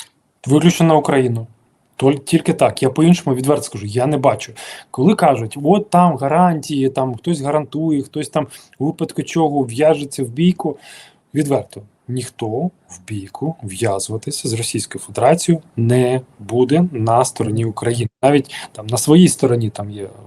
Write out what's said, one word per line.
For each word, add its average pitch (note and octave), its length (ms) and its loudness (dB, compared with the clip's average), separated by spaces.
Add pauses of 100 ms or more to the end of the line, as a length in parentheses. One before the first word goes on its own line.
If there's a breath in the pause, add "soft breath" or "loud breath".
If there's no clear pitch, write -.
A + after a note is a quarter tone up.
(460)
Виключно D3+ 400 2
на D#3+ 80 6
Україну. B2+ 520 0 (500)
Толь-, C#3 220 2
тільки E3 340 0
так, A#2+ 300 0
я C3 80 2
по-іншому D#3 460 2
відверто C3+ 260 0
скажу: G#2 240 -10
я A#2 200 -2
не D3 120 0
бачу. A#2+ 340 0 (380 loud breath)
Коли - 240 2
кажуть, B2+ 480 0
от G3+ 280 2
там F3 260 4
гарантії, D3 720 0
там C3 260 -2
хтось D#3 260 -4
гарантує, D3 640 -2
хтось D3+ 260 -8
там D3 180 -2 (320 loud breath)
у C3+ 80 -4
випадку E3 360 -6
чого D3 400 0
в'яжеться C#3 640 0
в A#2+ 40 -8
бійку, D#3+ 480 0 (580 loud breath)
відверто, C#3 480 -2 (260)
ніхто A#2+ 400 -6 (400)
в - 200 -20
бійку G#2+ 540 -8
вв'язуватися G2+ 840 -6
з A2+ 40 -4
Російською A2+ 520 -8
Федерацією D#3 580 2 (140)
не B2 440 2 (180)
буде B2 540 2
на A#2 320 2
стороні A2 400 -4
України. A#2 440 -4 (140)
Навіть C#3 320 2 (180 loud breath)
там G#2+ 140 -16
на A2+ 100 -4
своїй E3 320 6
стороні A#2+ 420 0
там G2+ 200 -10
є G2+ 180 -12 (180)